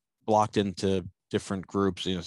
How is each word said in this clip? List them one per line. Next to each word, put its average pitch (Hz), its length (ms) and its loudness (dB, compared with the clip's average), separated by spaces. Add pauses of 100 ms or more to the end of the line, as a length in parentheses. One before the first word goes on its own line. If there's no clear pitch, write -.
(260)
blocked 107 300 4
into 98 500 0 (240)
different 98 360 -4
groups, 98 400 0
you 92 100 -2
know, 85 100 -4